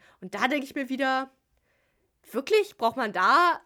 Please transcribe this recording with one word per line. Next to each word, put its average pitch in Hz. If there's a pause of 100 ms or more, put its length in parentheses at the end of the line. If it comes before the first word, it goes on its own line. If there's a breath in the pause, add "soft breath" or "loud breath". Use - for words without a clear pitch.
(200 soft breath)
Und 185
da 220
denke 277
ich -
mir 269
wieder, 262 (960)
wirklich, 381
braucht 233
man 220
da 277